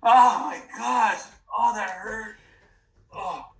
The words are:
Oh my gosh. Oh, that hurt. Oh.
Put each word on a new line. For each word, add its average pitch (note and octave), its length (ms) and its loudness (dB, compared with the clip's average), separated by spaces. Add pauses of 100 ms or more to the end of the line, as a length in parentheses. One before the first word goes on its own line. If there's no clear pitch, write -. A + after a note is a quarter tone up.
Oh A#3+ 380 6 (100)
my - 120 -12 (160)
gosh. A#3+ 440 -2 (360)
Oh, A#3+ 180 0
that G3+ 160 -6
hurt. A3 460 -12 (760)
Oh. - 320 -10 (140)